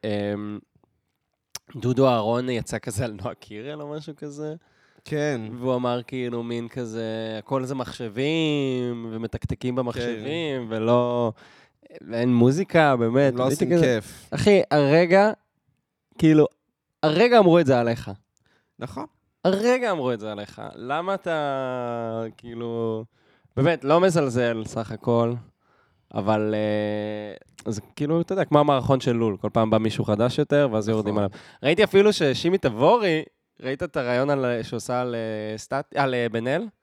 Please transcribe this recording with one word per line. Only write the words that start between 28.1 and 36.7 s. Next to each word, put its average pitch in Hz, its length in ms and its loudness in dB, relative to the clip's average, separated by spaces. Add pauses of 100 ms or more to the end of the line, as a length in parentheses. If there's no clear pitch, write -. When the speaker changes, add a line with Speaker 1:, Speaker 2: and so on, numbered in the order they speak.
Speaker 1:
אתה 170 120 -4
יודע, 190 120 0
כמו 147 160 2
המערכון 139 400 2
של 123 120 -2
לול, 113 280 0
כל 107 120 -6
פעם 113 180 2
בא 110 80 4
מישהו 110 260 -2
חדש 113 340 0
יותר, 143 340 2
ואז 107 160 -2
Speaker 2:
נכון. 113 80 0
Speaker 1:
יורדים 104 220 -2
עליו. 101 120 0 (320)
ראיתי 175 220 2
אפילו 202 280 4
ששימי 170 460 0
תבורי, 160 640 2 (400)
ראית 131 200 -6
את 160 140 -8
הרעיון 127 340 0
על, 139 140 0 (180)
שהוא 117 140 -8
עושה 123 240 -4
על, 123 140 -4
אה, 110 440 -6
סטט-, - 380 -8
על, 135 180 2
אה, 120 180 0
בן 117 140 -2
אל? 165 200 -2 (160)